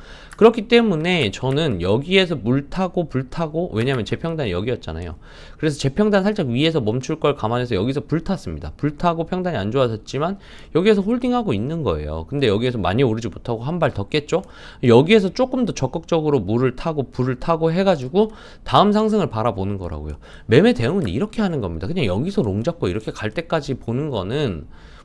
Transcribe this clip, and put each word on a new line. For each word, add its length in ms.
그렇기 320
때문에 640
저는 500
여기에서 540
물 340
타고 380
불 220
타고, 420
왜냐면 320
제 140
평단이 340
여기였잖아요. 640
그래서 200
제 120
평단 340
살짝 240
위에서 340
멈출 380
걸 160
감안해서 400
여기서 260
불 220
탔습니다. 520
불 220
타고 280
평단이 300
안 160
좋아졌지만 680
여기에서 260
홀딩하고 520
있는 300
거예요. 440
근데 200
여기에서 300
많이 260
오르지 260
못하고 340
한 160
발 140
더 160
깼죠? 320
여기에서 500
조금 320
더 80
적극적으로 680
물을 360
타고 360
불을 280
타고 320
해가지고 600
다음 280
상승을 380
바라보는 480
거라고요. 400
매매 260
대응은 340
이렇게 340
하는 200
겁니다. 260
그냥 180
여기서 360
롱 220
잡고 240
이렇게 240
갈 200
때까지 440
보는 340
거는 580